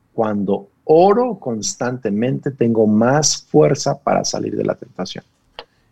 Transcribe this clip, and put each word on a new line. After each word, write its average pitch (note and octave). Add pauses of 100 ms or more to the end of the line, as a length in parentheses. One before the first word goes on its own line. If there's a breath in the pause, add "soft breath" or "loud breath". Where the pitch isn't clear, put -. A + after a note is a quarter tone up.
(120)
cuando G2+ (120)
oro G3+
constantemente, B2
tengo A2+
más A#2+
fuerza D3
para G2
salir G#2
de -
la -
tentación. - (680 loud breath)